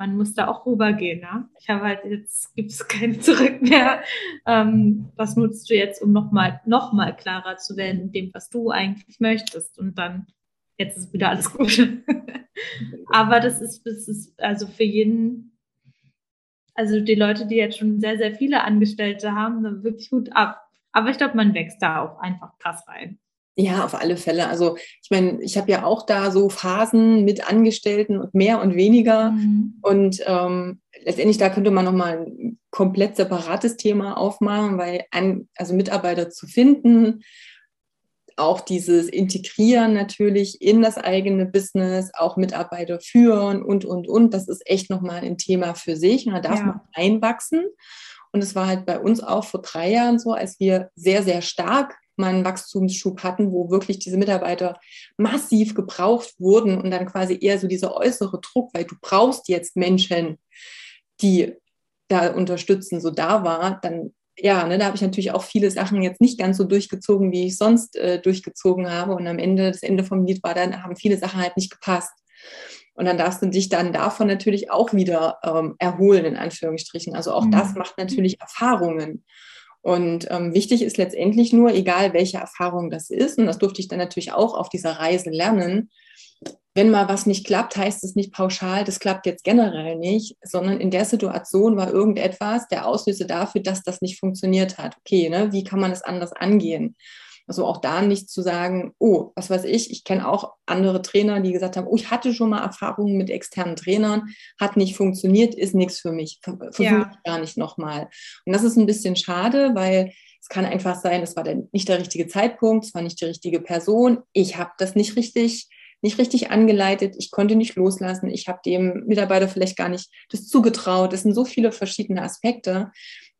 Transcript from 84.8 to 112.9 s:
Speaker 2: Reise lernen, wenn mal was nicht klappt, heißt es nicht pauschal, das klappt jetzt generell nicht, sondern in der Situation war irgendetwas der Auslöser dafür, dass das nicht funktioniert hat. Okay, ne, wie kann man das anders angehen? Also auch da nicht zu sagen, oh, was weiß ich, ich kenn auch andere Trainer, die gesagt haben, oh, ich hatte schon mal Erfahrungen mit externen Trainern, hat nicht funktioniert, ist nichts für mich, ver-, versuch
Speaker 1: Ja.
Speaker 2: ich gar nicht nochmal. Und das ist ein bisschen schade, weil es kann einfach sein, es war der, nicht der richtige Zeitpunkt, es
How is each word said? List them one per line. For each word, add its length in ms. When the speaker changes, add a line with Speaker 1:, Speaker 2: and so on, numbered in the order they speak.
Speaker 2:
Reise 320
lernen, 600
wenn 160
mal 180
was 160
nicht 220
klappt, 300
heißt 280
es 120
nicht 180
pauschal, 500
das 160
klappt 260
jetzt 180
generell 520
nicht, 460
sondern 380
in 100
der 140
Situation 720
war 160
irgendetwas 760
der 180
Auslöser 400
dafür, 360
dass 200
das 200
nicht 160
funktioniert 580
hat. 220
Okay, 320
ne, 220
wie 120
kann 160
man 100
das 120
anders 300
angehen? 640
Also 160
auch 160
da 220
nicht 260
zu 140
sagen, 560
oh, 380
was 140
weiß 140
ich, 280
ich 100
kenn 180
auch 340
andere 340
Trainer, 400
die 120
gesagt 240
haben, 100
oh, 80
ich 160
hatte 240
schon 160
mal 120
Erfahrungen 540
mit 140
externen 460
Trainern, 480
hat 160
nicht 200
funktioniert, 580
ist 200
nichts 260
für 100
mich, 320
ver-, 160
versuch 80
Speaker 1:
Ja. 320
Speaker 2:
ich 100
gar 160
nicht 180
nochmal. 520
Und 80
das 120
ist 120
ein 100
bisschen 280
schade, 600
weil 380
es 60
kann 160
einfach 360
sein, 220
es 140
war 80
der, 260
nicht 180
der 120
richtige 260
Zeitpunkt, 600
es 80